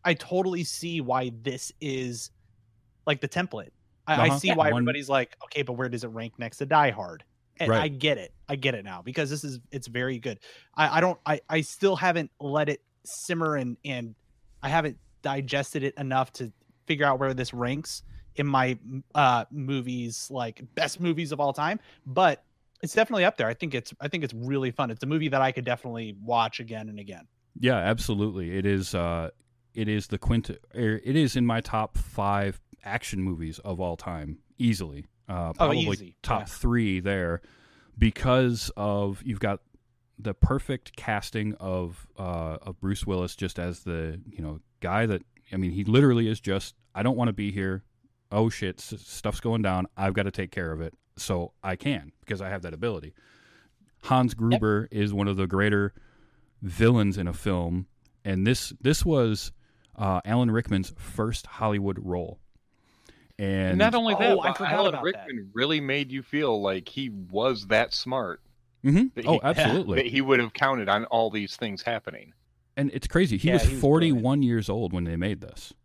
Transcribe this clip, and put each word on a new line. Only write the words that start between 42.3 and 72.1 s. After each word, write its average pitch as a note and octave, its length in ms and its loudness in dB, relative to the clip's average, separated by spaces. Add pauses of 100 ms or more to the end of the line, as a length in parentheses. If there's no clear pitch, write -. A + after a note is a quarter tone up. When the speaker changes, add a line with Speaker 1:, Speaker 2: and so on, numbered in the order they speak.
Speaker 2:
of F#2+ 180 -12
Bruce G2 260 -2
Willis F2+ 300 -2
just F#2 220 -4
as F2 220 -6
the, E2 400 -6 (100)
you - 120 -14
know, D#2 180 -8 (200)
guy G2 260 2
that, G2 160 0 (300)
I F#2+ 40 -6
mean, F#2 160 0
he G2 120 -2
literally A#2 440 6
is A2 120 -2
just, - 360 -4 (180)
"I F#2+ 80 -2
don't B3 140 2
wanna A#2 160 2
be G2+ 180 -4
here. F#2+ 320 -4 (480)
Oh A2 180 4
shit, F#2+ 300 -4
s-, - 260 -14
stuff's - 360 -6
going A2+ 220 0
down. F2+ 240 2 (100)
I've F#2+ 180 0
gotta G2 160 0
take F#2 220 -6
care E2+ 200 -4
of D#2 80 -8
it, D#2+ 140 -8 (220)
so F2 360 -4 (120)
I F#2+ 120 -2
can E2+ 440 -6
because G2 200 -8
I F#2+ 80 -8
have F#2+ 140 -8
that E2+ 120 -10
ability." E2 380 -6 (920)
Hans B2+ 280 4
Speaker 3:
Yep. A2 60 -10
Speaker 2:
Gruber A2 540 2
is G#2 200 0
one G2+ 160 0
of G2 80 0
the F#2+ 120 0
greater G2+ 440 2 (720)
villains G#2 560 4
in F2 100 -2
a E2+ 40 -2
film, F2+ 540 -2 (380)
and F#2+ 220 0
this, - 340 0
this C#3+ 240 2
was B2 480 2 (460)
uh, F#2+ 260 2
Alan A#2+ 260 4
Rickman's G#2+ 460 0
first - 500 -4
Hollywood G2+ 540 -2
role. F2+ 380 -6 (1000)
And F#3+ 400 2
Speaker 4:
Not A3 160 6
only A3+ 200 2
that, A3+ 180 4
Speaker 1:
Oh, - 80 4
I E3+ 80 0
Speaker 4:
but C3+ 100 0
Speaker 1:
forgot - 140 0
Speaker 4:
Alan F#3+ 220 4
Speaker 1:
about C3 100 -6
that. F3 220 -4
Speaker 4:
Rickman G#2+ 260 -10
really C#3+ 280 0
made C#3 300 -2
you C3 120 -6
feel C3+ 400 0
like F#2+ 260 -2
he C3+ 220 -6
was G2+ 560 -2
that G#2+ 260 4
smart. A#2+ 480 -4 (440)
Speaker 2:
Mm-hmm. E3 300 6
Speaker 4:
That A#2+ 120 -4
Speaker 2:
Oh, D3+ 80 6
Speaker 4:
he, - 80 4
Speaker 2:
absolutely. C#3 600 2
Speaker 4:
that B2 40 0
he B2+ 140 2
would C3+ 200 6
have A#2 140 -2
counted C3 340 2
on G#2 180 4
all A2+ 240 2
these G#2 260 -4
things G2+ 260 -6
happening. A2 500 -6 (440)